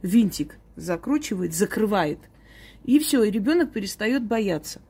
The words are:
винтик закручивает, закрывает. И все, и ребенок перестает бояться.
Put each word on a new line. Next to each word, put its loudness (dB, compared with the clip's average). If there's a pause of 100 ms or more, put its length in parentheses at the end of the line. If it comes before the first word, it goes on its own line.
винтик 2 (180)
закручивает, -4
закрывает. 0 (680)
И 4
все, 2
и 2
ребенок 0
перестает -2
бояться. -4